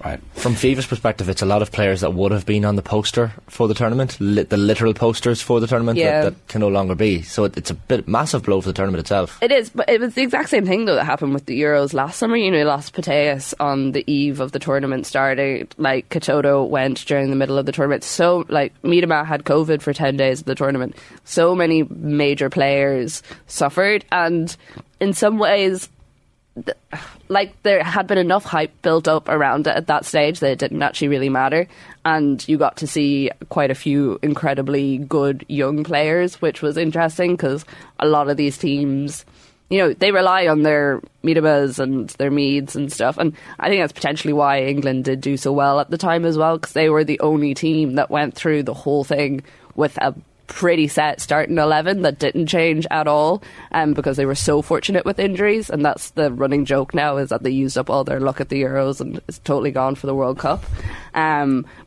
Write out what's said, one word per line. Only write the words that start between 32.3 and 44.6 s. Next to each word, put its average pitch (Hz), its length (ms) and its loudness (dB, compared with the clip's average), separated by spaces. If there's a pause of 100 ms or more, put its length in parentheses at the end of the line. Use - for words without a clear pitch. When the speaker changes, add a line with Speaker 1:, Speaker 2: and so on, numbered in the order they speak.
Speaker 3:
you 151 120 2
got 147 180 0
to 151 100 -8
see 143 440 0 (180)
quite 143 220 0
a 131 40 -2
few 139 480 0
incredibly 139 760 -2
good 139 500 0
young 147 360 -2
players, 160 580 0
which 160 200 -2
was 151 140 0
interesting, 165 600 0
'cause 143 280 -2 (340)
a - 80 0
lot 147 220 4
of 143 80 0
these 143 220 0
teams, 143 640 -2 (460)
you 190 80 2
know, 175 160 4
they 202 180 2
rely 185 340 4
on 151 160 4
their 147 380 2 (240)
Miedemas 151 540 2
and 131 320 -2
their 139 200 -2
Meads 139 460 0
and 143 160 -4
stuff. 127 260 -2
And 156 140 0 (260)
I - 100 -2
think 196 140 2
that's 147 120 -2
potentially 151 400 -2
why 139 280 2